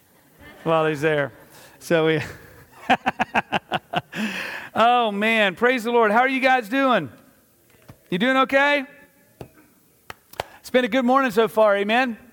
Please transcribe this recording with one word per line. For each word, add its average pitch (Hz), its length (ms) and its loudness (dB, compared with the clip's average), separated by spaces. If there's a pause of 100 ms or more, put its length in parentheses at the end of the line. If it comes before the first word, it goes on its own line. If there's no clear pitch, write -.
(640)
while 160 220 0
he's 156 160 -4
there. 147 300 -2 (480)
So 160 260 0
we, 156 160 0 (640)
<laughs> - 80 2 (1800)
oh, 233 360 2
man. 208 440 0
Praise 247 280 0
the 233 80 -4
Lord. 226 200 2
How 220 80 4
are 262 100 2
you 262 120 -4
guys 254 280 2
doing? 240 400 0 (1040)
You 175 80 -2
doing 262 180 2
okay? 269 480 2 (1700)
It's - 100 -20
been 254 160 0
a 233 40 -4
good 247 160 0
morning 262 260 2
so 214 160 2
far, 208 280 2
amen? 220 400 0 (180)